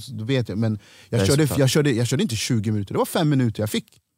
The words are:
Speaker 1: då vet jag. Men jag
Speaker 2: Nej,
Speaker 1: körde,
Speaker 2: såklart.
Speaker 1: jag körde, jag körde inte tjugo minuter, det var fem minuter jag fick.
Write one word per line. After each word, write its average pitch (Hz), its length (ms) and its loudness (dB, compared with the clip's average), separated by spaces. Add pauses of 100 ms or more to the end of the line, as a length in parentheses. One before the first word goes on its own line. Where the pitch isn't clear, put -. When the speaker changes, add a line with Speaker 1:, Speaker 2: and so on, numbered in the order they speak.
(120)
Speaker 1:
då 107 140 -8
vet 127 240 -2
jag. 95 80 -6
Men 110 220 0 (300)
jag 117 80 0
Speaker 2:
Nej, 98 100 2
Speaker 1:
körde, 147 160 4
Speaker 2:
såklart. 135 160 0
Speaker 1:
jag 131 100 4
körde, 147 220 4
jag 120 160 0
körde 143 160 0
inte 117 120 -2
tjugo 110 360 -2
minuter, 104 220 -4
det - 40 -2
var 240 80 0
fem 170 240 0
minuter 123 340 0
jag 107 60 -4
fick. - 300 -6 (180)